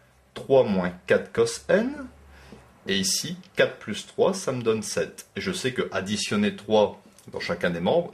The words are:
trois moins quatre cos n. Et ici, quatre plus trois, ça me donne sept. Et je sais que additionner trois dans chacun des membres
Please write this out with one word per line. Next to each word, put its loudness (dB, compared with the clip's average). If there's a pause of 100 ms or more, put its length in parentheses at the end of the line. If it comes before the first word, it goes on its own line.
(340)
trois 4
moins 2 (140)
quatre 2
cos 0
n. 2 (920)
Et 0
ici, -2 (180)
quatre 2
plus -10
trois, 2
ça -4
me -4
donne 0
sept. -6
Et -6
je -2
sais -2
que -2
additionner 0
trois 2 (320)
dans -8
chacun -2
des -2
membres 2